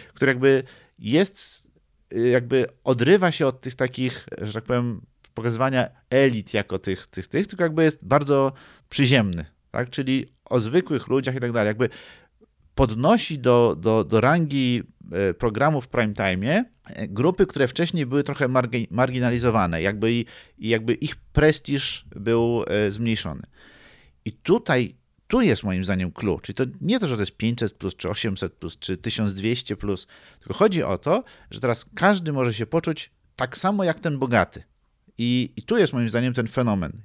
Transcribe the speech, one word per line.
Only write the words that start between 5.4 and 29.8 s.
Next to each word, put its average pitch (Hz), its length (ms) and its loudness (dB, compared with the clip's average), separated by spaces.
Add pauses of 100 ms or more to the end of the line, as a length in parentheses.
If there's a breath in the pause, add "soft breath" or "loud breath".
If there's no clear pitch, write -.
elit 127 440 2
jako 98 260 -2
tych, - 280 -6
tych, - 200 -12
tych, 190 200 -2
tylko 175 160 -4
jakby 160 200 2
jest 156 220 2
bardzo 139 480 2 (360 loud breath)
przyziemny, 107 560 2 (260)
tak? 123 180 -6
Czyli 131 360 -4 (200)
o 131 140 0
zwykłych 135 480 -2
ludziach 131 280 -2
i 135 40 -6
tak 120 120 -4
dalej. 110 160 0
Jakby 110 220 0 (840 loud breath)
podnosi 135 640 2
do, 120 400 4
do, 110 240 2
do 113 180 2
rangi, 139 640 2 (280)
e, 95 220 0
programu 123 480 0
w - 60 -14
prime 110 260 -2
time'ie, 101 500 0 (220)
e, - 220 -10
grupy, 160 380 2
które - 220 0
wcześniej 165 380 -2
były 139 180 0
trochę 139 240 -2
margi-, 123 440 0
marginalizowane, 120 920 0
jakby 104 320 0
i, 117 120 -2 (320 loud breath)
i 107 120 -8
jakby 113 240 2
ich - 220 -6
prestiż - 920 0 (100)
był, 117 520 0
e, 104 240 0
zmniejszony. 107 500 -4 (840 soft breath)
I 107 60 -8
tutaj, - 640 0 (320)
tu 254 140 2
jest 143 220 2
moim 92 200 -2
zdaniem 92 280 -2
clue. 95 300 -2
Czyli - 140 -12
to 135 80 0 (180)
nie 220 180 0
to, 196 80 -2
że 127 80 -2
to 104 60 -2
jest - 160 -6
pięćset 117 360 -2
plus, - 220 -8
czy - 140 -6
osiemset 95 440 -4
plus, - 260 -12
czy 92 180 -6
tysiąc 107 360 -4
dwieście 107 440 -4
plus, 101 300 -6 (320 soft breath)